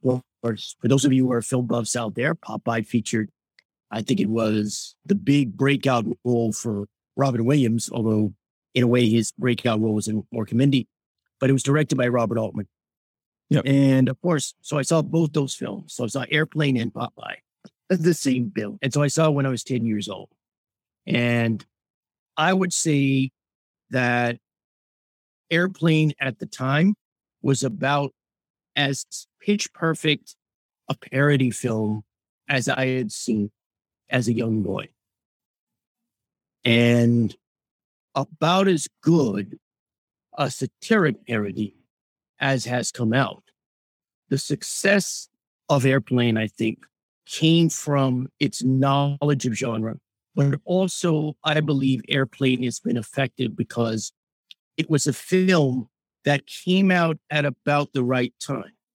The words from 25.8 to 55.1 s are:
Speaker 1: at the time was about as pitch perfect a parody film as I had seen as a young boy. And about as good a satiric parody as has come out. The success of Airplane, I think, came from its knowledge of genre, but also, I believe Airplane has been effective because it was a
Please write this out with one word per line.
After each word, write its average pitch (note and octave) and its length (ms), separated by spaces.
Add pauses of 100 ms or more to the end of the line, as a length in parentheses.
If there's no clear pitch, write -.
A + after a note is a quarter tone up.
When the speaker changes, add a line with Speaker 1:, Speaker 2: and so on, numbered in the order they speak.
Speaker 1:
at C3+ 200
the - 80
time D3+ 480 (480)
was C#3 180
about C3+ 500 (640)
as - 540 (140)
pitch - 320
perfect D#3 640 (500)
a - 80
parody C3+ 560
film A2 520 (440)
as C3+ 220
I C3 160
had C3 260
seen G#3 400 (580)
as A#2+ 200
a A#2 40
young A2+ 280
boy. F#2+ 260 (1800)
And A#2+ 720 (800)
about E3+ 540
as E3 180 (140)
good A#2+ 580 (760)
a D3 120
satiric - 800
parody G#2 480 (640)
as C3+ 260
has B2 260
come A2+ 200
out. B2 320 (840)
The C3+ 80
success - 920 (400)
of C3+ 180
Airplane, B2 520
I A2 100
think, - 380 (400)
came E3 420
from C3+ 600 (100)
its C3+ 240
knowledge C#3 840
of B2 80
genre, A2+ 440 (360)
but C#3+ 300
also, E3+ 800
I D#3 160
believe C3+ 480
Airplane C3+ 560
has A#2+ 160
been A#3+ 180
effective B2 600
because A#2 560 (640)
it D#3+ 120
was D3+ 180
a C#3 60